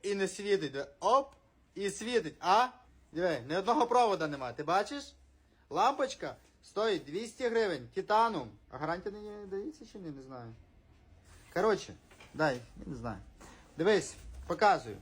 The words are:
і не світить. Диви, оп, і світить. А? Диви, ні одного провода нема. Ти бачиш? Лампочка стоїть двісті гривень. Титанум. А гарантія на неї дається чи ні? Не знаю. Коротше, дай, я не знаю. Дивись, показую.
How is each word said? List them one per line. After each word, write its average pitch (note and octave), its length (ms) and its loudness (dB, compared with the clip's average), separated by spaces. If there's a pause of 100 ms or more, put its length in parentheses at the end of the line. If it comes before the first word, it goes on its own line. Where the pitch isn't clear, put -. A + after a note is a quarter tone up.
(100)
і G3+ 40 0
не G3 140 0
світить. G3 440 0
Диви, C#3 140 -4 (140)
оп, B3+ 320 4 (420)
і G3 160 -4
світить. G#3 500 -2
А? G3+ 260 6 (460)
Диви, D#3+ 360 0
ні D#3+ 80 -2
одного A#3+ 300 2
провода G#3+ 420 4
нема. C3+ 240 -6
Ти C#3+ 120 -8
бачиш? G3+ 500 -2 (560)
Лампочка A3 680 0 (260)
стоїть G3 420 -2
двісті A3 440 -6
гривень. F#3 460 0
Титанум. G3 540 2 (220)
А C3 80 -12
гарантія F3 360 -4
на G#3 60 -14
неї G#3 260 -12
дається G#3 460 -8
чи G#3+ 60 -16
ні? E3+ 120 -10
Не C#3 120 -14
знаю. B2+ 320 -14 (1000)
Коротше, F3+ 400 2 (400)
дай, D3 200 2
я B2 380 -12
не C3 40 -8
знаю. A2+ 220 -8 (600)
Дивись, F#3+ 360 4 (320)
показую. F3 560 2